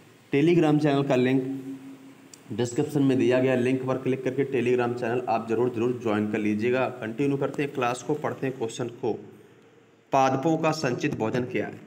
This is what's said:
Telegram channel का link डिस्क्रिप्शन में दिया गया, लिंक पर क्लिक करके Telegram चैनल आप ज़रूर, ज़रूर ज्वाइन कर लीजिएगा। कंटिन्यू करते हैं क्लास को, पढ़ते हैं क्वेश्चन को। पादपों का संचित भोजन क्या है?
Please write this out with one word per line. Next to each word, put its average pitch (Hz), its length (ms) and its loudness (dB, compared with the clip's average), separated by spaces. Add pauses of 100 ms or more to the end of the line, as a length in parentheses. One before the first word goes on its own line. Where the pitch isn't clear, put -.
(340)
Telegram 151 480 4
channel 139 200 4
का 135 140 2
link 127 520 0 (840)
डिस्क्रिप्शन 139 500 0
में 135 160 4
दिया 123 220 4
गया, 131 140 2
लिंक 127 320 0
पर 127 120 0
क्लिक 127 260 -2
करके 127 200 0
Telegram 123 560 0
चैनल 120 280 -2
आप 113 200 0
ज़रूर, 120 260 0
ज़रूर 120 280 -2
ज्वाइन 107 300 0
कर 110 60 0
लीजिएगा। 113 500 0
कंटिन्यू 139 480 -2
करते 139 260 -2
हैं 139 100 -4
क्लास 123 300 -2
को, 151 120 -4
पढ़ते 120 320 -4
हैं 127 120 -4
क्वेश्चन 113 300 -6
को। 117 240 -4 (1000)
पादपों 135 460 2
का 160 120 2
संचित 127 480 -2
भोजन 113 260 -2
क्या 101 220 -4
है? - 200 -12